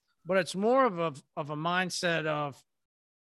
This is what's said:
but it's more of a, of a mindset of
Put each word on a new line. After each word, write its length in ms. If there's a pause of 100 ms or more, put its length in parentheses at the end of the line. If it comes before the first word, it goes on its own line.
(260)
but 120
it's 160
more 320
of 120
a, 140 (240)
of 140
a 60
mindset 720
of 340 (800)